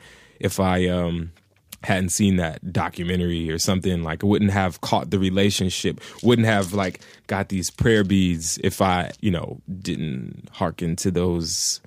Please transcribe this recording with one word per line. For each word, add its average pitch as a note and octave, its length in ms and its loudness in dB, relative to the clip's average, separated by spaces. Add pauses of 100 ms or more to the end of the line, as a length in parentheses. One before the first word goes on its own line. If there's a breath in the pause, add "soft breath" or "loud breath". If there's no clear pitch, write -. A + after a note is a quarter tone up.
(400 loud breath)
if G2 200 -2
I, F#2 280 4
um, E2+ 440 -2 (520)
hadn't F#2+ 260 0
seen G2 280 4
that E2+ 360 -4
documentary F2 760 -2
or D#2+ 100 -4
something, F#2 440 0
like, D#2+ 200 -6
I G2 40 2
wouldn't G2+ 240 4
have F#2+ 300 -2
caught F2 300 -2
the G2 80 2
relationship, F#2+ 800 0 (200 loud breath)
wouldn't A#2 260 6
have, G2+ 260 2
like, F#2+ 260 -2 (280 loud breath)
got G2 220 -2
these F#2+ 200 -4
prayer A2+ 340 4
beads F2+ 600 2
if - 180 0
I, F2+ 300 2 (100)
you G#2 100 0
know, D#2+ 300 -6 (200)
didn't C2+ 680 -6
hearken E2+ 460 -2
to G2 140 0
those E2+ 760 -2